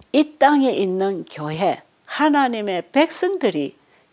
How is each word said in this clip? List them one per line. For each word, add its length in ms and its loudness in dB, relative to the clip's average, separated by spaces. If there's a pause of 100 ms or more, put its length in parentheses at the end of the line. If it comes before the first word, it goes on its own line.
(120)
이 260 0
땅에 340 4
있는 580 -2
교회, 520 -4 (240)
하나님의 840 0
백성들이 880 -2 (360)